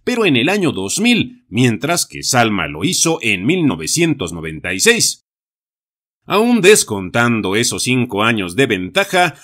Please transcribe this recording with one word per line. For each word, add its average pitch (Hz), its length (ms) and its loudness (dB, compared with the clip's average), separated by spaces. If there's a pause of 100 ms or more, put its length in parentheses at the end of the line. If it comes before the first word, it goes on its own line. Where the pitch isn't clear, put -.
pero 233 220 0
en 147 100 2
el 123 140 2
año 190 220 0
dos 95 280 -4
mil, 233 480 0
mientras 123 560 0
que 71 180 -16
Salma 107 440 0
lo 76 180 -8
hizo 160 380 0
en 104 240 -2
mil 170 200 2
novecientos 98 680 -2
noventa 80 400 -8
y 95 60 -4
seis. - 420 0 (1040)
Aún 226 320 2
descontando 113 960 2
esos 110 300 -2
cinco 117 400 0
años 98 320 -2
de 135 100 2
ventaja, 147 760 -2